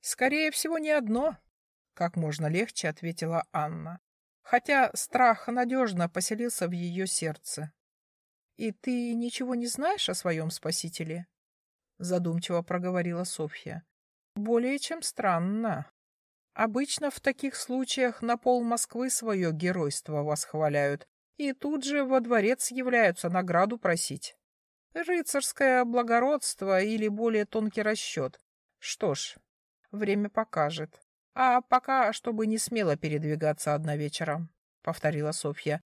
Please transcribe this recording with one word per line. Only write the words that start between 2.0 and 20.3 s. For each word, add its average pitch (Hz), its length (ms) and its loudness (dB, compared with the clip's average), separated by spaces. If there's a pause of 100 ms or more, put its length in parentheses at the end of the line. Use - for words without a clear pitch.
можно 156 320 -2
легче 175 420 -2
ответила 165 640 -4
Анна, 160 480 -6 (440)
хотя 247 520 4
страх - 540 4
надежно 240 600 2
поселился 214 600 -2
в - 20 -2
ее 175 360 -4
сердце. 156 680 -6 (840)
"И 220 140 -2
ты 240 440 -2
ничего 240 420 -2
не 240 100 -2
знаешь 311 420 0
о 185 60 -2
своем 160 380 -2
спасителе?" 165 760 -6 (720)
задумчиво 175 640 0
проговорила 180 600 -2
Софья. - 600 -8 (520)
"Более 233 420 2
чем 330 240 -6
странно. 190 880 -2 (640)
Обычно 254 560 -2
в - 100 -12
таких 269 360 -2
случаях 254 680 -2
на 233 140 2
пол 247 260 2
Москвы 233 480 -2
свое 196 420 0
геройство 156 680 -2
восхваляют 147 840 0 (300)